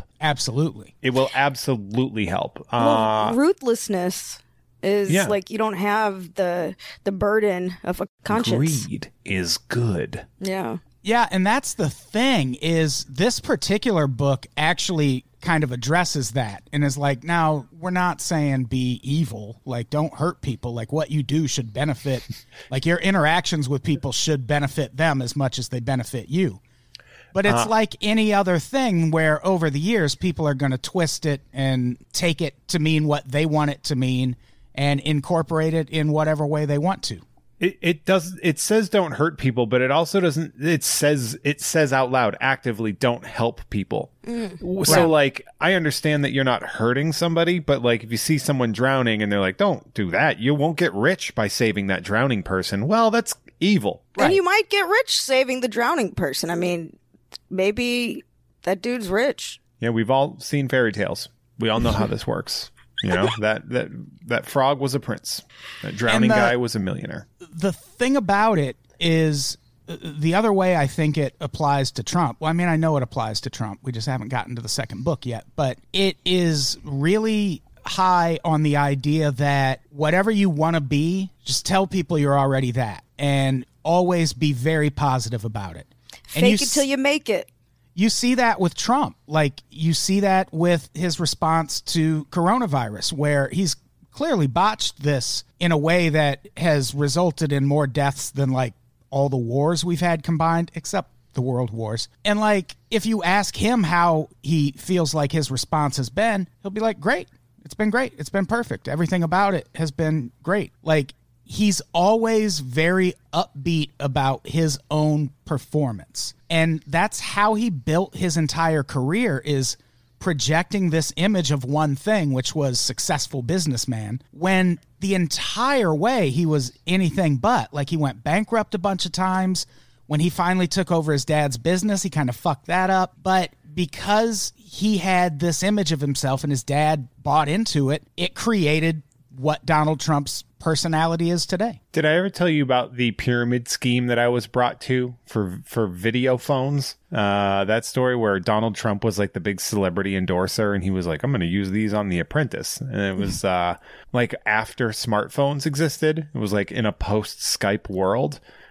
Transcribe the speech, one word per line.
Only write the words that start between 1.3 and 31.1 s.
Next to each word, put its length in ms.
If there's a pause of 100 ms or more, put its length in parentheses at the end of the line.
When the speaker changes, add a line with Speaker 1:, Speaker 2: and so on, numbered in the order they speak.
Speaker 2:
absolutely 920
help. 440
Speaker 3:
Well, 160
Speaker 2:
Uh, 460
Speaker 3:
ruthlessness 1080 (420)
is 300
Speaker 2:
Yeah. 160
Speaker 3:
like, 220
you 80
don't 200
have 580
the, 400 (280)
the 80
burden 720
of 180
a 60 (160)
conscience. 600
Speaker 2:
Greed 260 (140)
is 320
good. 680 (140)
Speaker 3:
Yeah. 380 (240)
Speaker 1:
Yeah, 300
and 140
that's 300
the 140
thing, 640
is 540
this 300
particular 680
book 400 (100)
actually 680 (160)
kind 220
of 80
addresses 600
that 320 (100)
and 100
is 140
like, 260
"Now, 440 (100)
we're 140
not 300
saying 420
be 400
evil, 600
like, 260
don't 240
hurt 260
people, 320
like, 180
what 200
you 100
do 240
should 280
benefit, 540 (220)
Speaker 2:
<laughs> 220
Speaker 1:
like, 160
your 100
interactions 720
with 140
people 280
should 360
benefit 500
them 240
as 140
much 240
as 100
they 100
benefit 500
you." 320 (720)
But 120
it's 200
Speaker 2:
Uh, 40
Speaker 1:
like 320
any 320
other 240
thing 540
where 340
over 240
the 100
years 360
people 320
are 80
gonna 240
twist 480